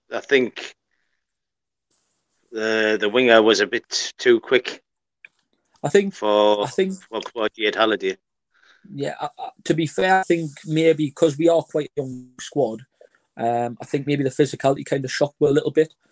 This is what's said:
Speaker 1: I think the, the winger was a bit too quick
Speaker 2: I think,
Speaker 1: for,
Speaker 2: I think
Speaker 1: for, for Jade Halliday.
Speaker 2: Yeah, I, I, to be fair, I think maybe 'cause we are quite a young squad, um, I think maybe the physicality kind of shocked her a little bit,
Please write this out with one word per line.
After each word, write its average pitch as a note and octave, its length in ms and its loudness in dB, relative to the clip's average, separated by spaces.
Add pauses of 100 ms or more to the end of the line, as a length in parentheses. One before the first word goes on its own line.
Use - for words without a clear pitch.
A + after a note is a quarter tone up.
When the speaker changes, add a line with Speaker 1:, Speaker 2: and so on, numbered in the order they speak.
(120)
Speaker 1:
I A#2 80 -8
think - 540 -2 (1800)
the, A2 480 0
the G#2 80 0
winger A#2 340 6
was G#2+ 180 4
a G#2 60 2
bit - 520 -6
too A#2+ 220 4
quick - 420 -2 (1000)
Speaker 2:
I C#3+ 60 -2
think, G2+ 220 2
Speaker 1:
for, G#2 520 2
Speaker 2:
I - 20 -4
think F#2+ 280 -4
Speaker 1:
for, - 260 -12 (120)
for A2 180 -4
Jade G#2+ 260 -4
Halliday. G2 400 0 (760)
Speaker 2:
Yeah, C#3+ 280 -8
I, D3 80 -8 (100)
I, - 120 -12 (140)
to E3 100 -2
be D#3+ 120 -2
fair, F#3+ 340 0
I - 40 -8
think E3 260 -2 (160)
maybe D#3 460 0
'cause D3 260 0
we E3 100 2
are E3 140 4
quite D3+ 340 -6
a D3 60 -4
young B2+ 280 -14 (100)
squad, A2+ 400 -4 (560)
um, A#2+ 440 -4
I C3+ 40 -14
think C#3 200 -6
maybe C#3+ 200 -2
the C3 60 0
physicality C#3 540 0
kind C#3 200 -4
of - 80 -8
shocked - 280 -2
her D3 60 4
a C#3 60 2
little D3 180 0
bit, D#3 240 0 (180)